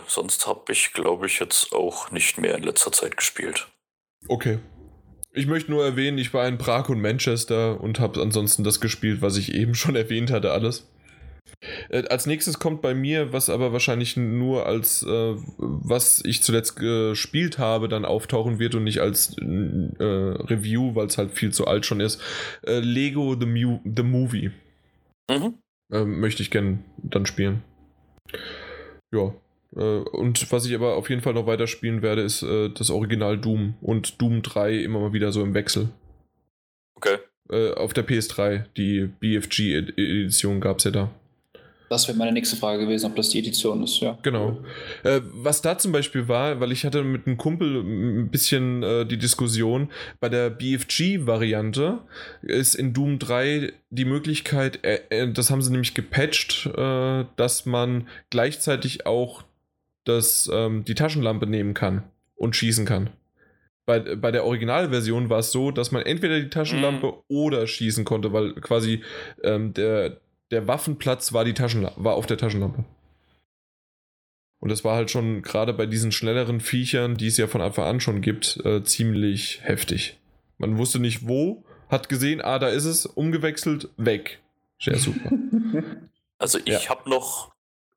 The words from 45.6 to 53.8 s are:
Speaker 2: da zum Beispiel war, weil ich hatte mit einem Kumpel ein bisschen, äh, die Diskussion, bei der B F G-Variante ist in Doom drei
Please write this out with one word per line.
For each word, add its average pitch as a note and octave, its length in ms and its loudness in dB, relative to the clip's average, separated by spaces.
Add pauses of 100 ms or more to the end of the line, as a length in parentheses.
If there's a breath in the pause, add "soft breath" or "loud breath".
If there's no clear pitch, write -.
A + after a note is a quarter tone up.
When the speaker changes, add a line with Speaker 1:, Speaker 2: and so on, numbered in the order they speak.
Speaker 2:
da E3+ 160 0
zum F#3 160 0
Beispiel C#3 340 0
war, B2+ 320 2
weil B2 140 0
ich B2+ 140 -2
hatte C#3+ 180 0
mit C3 220 -2
einem B2+ 100 2
Kumpel D3+ 460 0
ein G#2+ 480 0
bisschen, B2+ 520 2
äh, A#2 220 2
die A2+ 140 -4
Diskussion, A#2 720 2 (280 loud breath)
bei A#2+ 120 -2
der A#2+ 180 2
B B2+ 260 -2
F B2+ 140 -2
G-Variante A#2+ 1120 2 (420 loud breath)
ist - 360 2
in B2+ 180 0
Doom C#3 240 2
drei C3 540 0 (180)